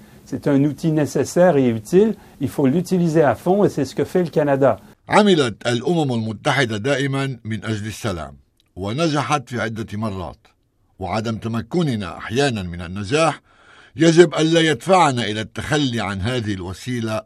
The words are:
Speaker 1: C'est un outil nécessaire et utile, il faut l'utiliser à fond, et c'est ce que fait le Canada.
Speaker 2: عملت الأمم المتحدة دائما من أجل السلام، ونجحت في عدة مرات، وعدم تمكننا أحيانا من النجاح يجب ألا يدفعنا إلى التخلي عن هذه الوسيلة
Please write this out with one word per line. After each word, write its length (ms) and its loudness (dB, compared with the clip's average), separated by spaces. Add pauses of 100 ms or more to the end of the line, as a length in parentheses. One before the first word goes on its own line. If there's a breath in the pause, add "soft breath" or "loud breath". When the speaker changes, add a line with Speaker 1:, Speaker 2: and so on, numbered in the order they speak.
(240 loud breath)
Speaker 1:
C'est 220 -8
un 180 4
outil 280 -2
nécessaire 640 2
et 120 4
utile, 460 2 (260 loud breath)
il 80 -2
faut 180 0
l'utiliser 560 2
à 120 4
fond, 300 2
et 40 4
c'est 160 -2
ce 100 -8
que 100 -2
fait 180 -2
le 80 -4
Canada. 500 2 (280 soft breath)
Speaker 2:
عملت 580 2
الأمم 460 0
المتحدة 640 -2
دائما 680 -2
من 200 -8
أجل 220 -6
السلام، 500 -8 (400)
ونجحت 720 -2
في 120 -6
عدة 380 -6
مرات، 480 -8 (520)
وعدم 380 -4
تمكننا 800 -4
أحيانا 440 -2
من 180 -8
النجاح 600 -2 (560 soft breath)
يجب 380 6
ألا 260 2
يدفعنا 640 2
إلى 160 -4
التخلي 600 -2
عن 200 -4
هذه 340 -2
الوسيلة 720 -6